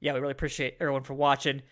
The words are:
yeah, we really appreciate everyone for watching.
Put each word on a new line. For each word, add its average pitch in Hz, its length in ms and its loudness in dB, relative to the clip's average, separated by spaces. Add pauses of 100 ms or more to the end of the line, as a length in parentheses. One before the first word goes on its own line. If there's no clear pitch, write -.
yeah, 143 120 0
we 131 80 0
really 139 120 -2
appreciate 139 480 -4
everyone 135 240 0
for 135 100 -8
watching. 139 580 2